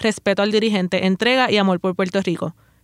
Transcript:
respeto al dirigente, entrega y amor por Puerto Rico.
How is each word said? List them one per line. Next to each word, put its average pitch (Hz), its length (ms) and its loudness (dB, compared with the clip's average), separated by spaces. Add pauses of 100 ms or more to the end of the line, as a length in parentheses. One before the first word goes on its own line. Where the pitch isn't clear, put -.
respeto 202 400 -2
al 208 120 0
dirigente, 196 520 0
entrega 240 460 2
y 208 80 2
amor 190 220 2
por 185 140 -2
Puerto 190 280 -2
Rico. 165 340 -4 (280)